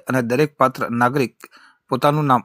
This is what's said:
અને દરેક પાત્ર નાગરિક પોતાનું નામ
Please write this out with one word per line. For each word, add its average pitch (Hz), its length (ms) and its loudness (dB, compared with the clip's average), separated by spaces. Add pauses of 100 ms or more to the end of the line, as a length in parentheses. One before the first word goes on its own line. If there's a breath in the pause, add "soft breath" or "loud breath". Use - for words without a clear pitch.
અને 127 140 -2
દરેક 127 360 -2
પાત્ર 131 320 -2
નાગરિક 123 460 -2 (540 soft breath)
પોતાનું 147 360 0
નામ 131 200 2